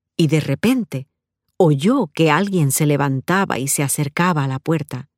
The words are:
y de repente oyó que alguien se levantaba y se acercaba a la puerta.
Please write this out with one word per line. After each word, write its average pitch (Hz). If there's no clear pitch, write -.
y 165
de 151
repente 156
oyó 175
que 160
alguien 175
se 151
levantaba 143
y 135
se 147
acercaba 151
a -
la 131
puerta. 147